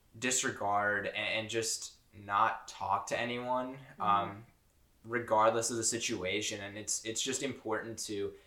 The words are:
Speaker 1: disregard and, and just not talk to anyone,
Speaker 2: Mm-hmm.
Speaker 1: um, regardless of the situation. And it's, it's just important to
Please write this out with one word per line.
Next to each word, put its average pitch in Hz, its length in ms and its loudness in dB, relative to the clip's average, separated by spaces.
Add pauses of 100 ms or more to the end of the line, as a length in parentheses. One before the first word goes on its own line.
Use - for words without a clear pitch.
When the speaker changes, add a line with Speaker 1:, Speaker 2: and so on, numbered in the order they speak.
(180)
Speaker 1:
disregard 104 920 0
and, - 80 -4 (260)
and 107 80 -8
just 113 440 -2 (320)
not 104 420 2
talk 95 400 0
to 95 120 0
anyone, 123 580 -2 (220)
Speaker 2:
Mm-hmm. - 20 -6
Speaker 1:
um, 101 440 2 (600)
regardless 113 640 4
of 120 60 -2
the 113 60 0
situation. 104 760 0
And 101 160 -10
it's, - 260 -4
it's 113 180 -4
just 131 220 -2
important 113 560 -4
to 101 340 -4 (140)